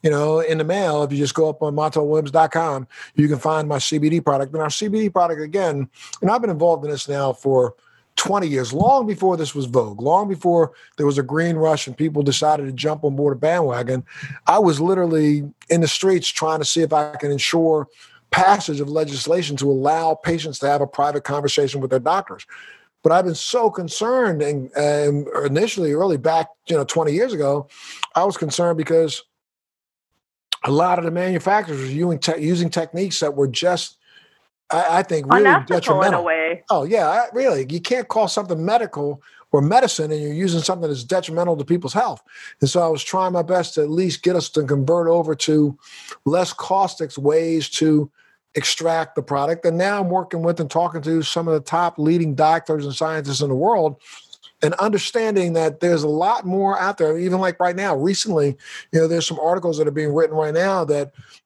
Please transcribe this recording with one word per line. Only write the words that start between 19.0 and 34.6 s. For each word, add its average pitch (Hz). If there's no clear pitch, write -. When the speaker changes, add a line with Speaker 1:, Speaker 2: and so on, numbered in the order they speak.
Speaker 1:
to 139
allow 156
patients 160
to 139
have 143
a 139
private 143
conversation 143
with 131
their 131
doctors. 165
But 156
I've 180
been 170
so 233
concerned, 196
and, 143
um, 147
initially, 160
really 170
back, 160
you 170
know, 147
twenty 151
years 226
ago, 143
I 170
was 196
concerned 170
because 160
a 131
lot 180
of 170
the 165
manufacturers 180
were 131
using 156
te-, 160
using 170
techniques 170
that 147
were 139
just, 170